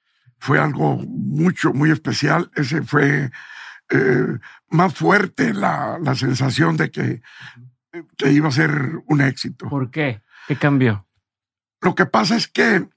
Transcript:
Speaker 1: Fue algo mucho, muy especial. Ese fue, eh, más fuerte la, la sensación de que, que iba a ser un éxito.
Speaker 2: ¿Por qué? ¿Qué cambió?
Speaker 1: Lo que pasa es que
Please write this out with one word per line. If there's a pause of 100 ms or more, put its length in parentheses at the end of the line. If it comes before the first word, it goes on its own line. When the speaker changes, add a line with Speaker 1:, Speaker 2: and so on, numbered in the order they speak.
(400)
Speaker 1:
Fue
algo
mucho,
muy
especial.
Ese
fue, (600)
eh, (320)
más
fuerte
la,
la
sensación
de
que, (960)
que
iba
a
ser
un
éxito.
Speaker 2:
¿Por
qué? (240)
¿Qué
cambió? (720)
Speaker 1:
Lo
que
pasa
es
que (100)